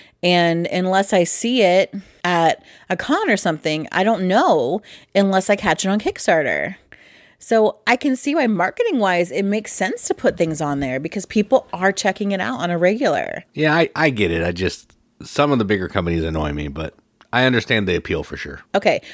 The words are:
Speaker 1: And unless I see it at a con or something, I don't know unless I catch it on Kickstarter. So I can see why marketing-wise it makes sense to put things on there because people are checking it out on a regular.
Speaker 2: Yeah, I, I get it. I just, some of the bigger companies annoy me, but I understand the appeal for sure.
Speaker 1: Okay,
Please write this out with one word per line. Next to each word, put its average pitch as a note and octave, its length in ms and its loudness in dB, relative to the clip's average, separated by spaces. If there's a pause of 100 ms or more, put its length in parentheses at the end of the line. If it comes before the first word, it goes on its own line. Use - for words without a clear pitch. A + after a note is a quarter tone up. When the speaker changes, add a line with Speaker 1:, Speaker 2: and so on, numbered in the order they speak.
(220)
Speaker 1:
And E3+ 460 2
unless F#3 440 0
I F3+ 120 4
see A#3+ 380 0
it F#3 300 4 (300)
at E3+ 400 2 (260)
a F#3 80 -2
con E4+ 340 -2
or G#3 60 4
something, D#3 540 -4
I F#3 140 0
don't G3 240 0
know F#3 520 2 (340)
unless F#3+ 360 2
I G3+ 60 4
catch F3+ 280 -2
it F#3+ 40 0
on G3+ 100 0
Kickstarter. D#3 800 -2 (640)
So A3 480 2
I A#3+ 100 2
can C4 200 0
see C#4+ 180 -4
why D4 120 2
marketing-wise F#3+ 840 0
it F#3+ 140 -4
makes G#3 280 -2
sense E4+ 360 -4
to F4+ 60 0
put - 220 -2
things D#3+ 240 -2
on C#3+ 200 -2
there C3+ 200 -4
because D#3+ 240 -8
people A3 480 0
are F#3 200 2
checking G3 400 -2
it F#3+ 80 -2
out B2 200 -6
on F3 100 -4
a F3 60 -2
regular. E3+ 680 0 (100)
Speaker 2:
Yeah, D3+ 200 2
I, E3 220 4
I D#3 140 2
get G#2 200 0
it. E2 140 0
I F2 80 0
just, F2 400 -6 (300)
some D3 280 0
of C3+ 80 4
the A2 60 2
bigger F#2+ 240 0
companies E2+ 340 0
annoy D#2 300 -2
me, D2 160 -6
but D2+ 260 -10 (380)
I B2 140 2
understand A2+ 420 0
the F2 80 0
appeal D#2+ 280 -4
for - 120 -12
sure. - 240 -14 (140)
Speaker 1:
Okay, G3 260 0 (140)